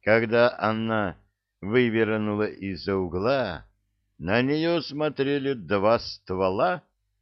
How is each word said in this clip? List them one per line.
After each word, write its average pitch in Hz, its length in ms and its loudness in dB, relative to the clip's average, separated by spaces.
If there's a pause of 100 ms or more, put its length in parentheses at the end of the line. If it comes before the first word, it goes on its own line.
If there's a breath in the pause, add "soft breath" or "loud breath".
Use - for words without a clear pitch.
Когда 113 560 4
она 110 580 -2 (440)
вывернула 107 880 0
из-за 98 480 -6
угла, 95 680 -2 (520)
на 92 220 0
нее 156 400 0
смотрели 139 720 -2
два 104 460 2
ствола 98 840 -2 (400)